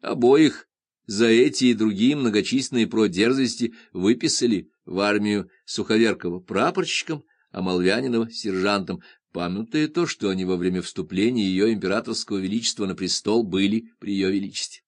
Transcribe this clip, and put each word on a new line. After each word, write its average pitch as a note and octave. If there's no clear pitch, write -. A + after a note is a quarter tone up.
Обоих C3+
за A2
эти B2
и A#2+
другие A2
многочисленные A#2
продерзости A2+
выписали A#2
в F2
армию G#2
Суховеркова G2+
прапорщиком, D3+
а F#2+
Молвянинова A2
сержантом, G2
памятуя G2+
то, E3
что -
они F#2+
во F#2
время F2+
вступления F#2+
её F#2+
императорского G#2
величества G#2
на F#2+
престол G2+
были G2+
при G2+
её G2
величестве. G2